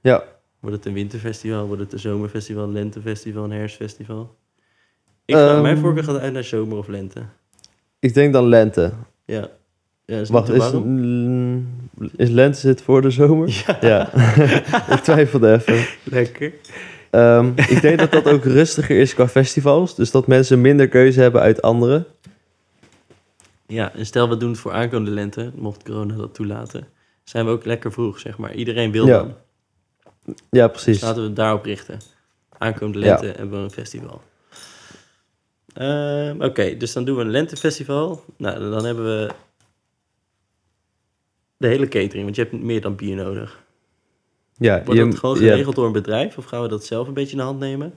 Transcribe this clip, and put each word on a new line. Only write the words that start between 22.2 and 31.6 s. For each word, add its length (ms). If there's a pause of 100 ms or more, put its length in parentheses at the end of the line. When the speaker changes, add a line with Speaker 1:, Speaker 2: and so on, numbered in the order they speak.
Speaker 2:
Ja, 280
en 120
stel 220
we 80
doen 140
het 80
voor 140
aankomende 380
lente, 440
mocht 280
corona 340
dat 180
toelaten, 520 (380)
zijn 200
we 60
ook 140
lekker 280
vroeg, 260
zeg 200
maar. 160
Iedereen 380
wil 140
Speaker 1:
Ja. 120
Speaker 2:
dan. 160 (1160)
Speaker 1:
Ja, 180
precies. 300
Speaker 2:
Dus 40
laten 200
we 60
het 80
daarop 280